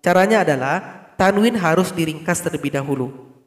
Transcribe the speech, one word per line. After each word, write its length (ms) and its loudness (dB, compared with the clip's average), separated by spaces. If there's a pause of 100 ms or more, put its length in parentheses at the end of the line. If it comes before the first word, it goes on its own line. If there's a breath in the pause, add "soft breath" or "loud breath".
Caranya 480 4
adalah 480 -2 (240)
tanwin 320 4
harus 400 0
diringkas 480 -4
terlebih 320 -6
dahulu. 400 -4 (340)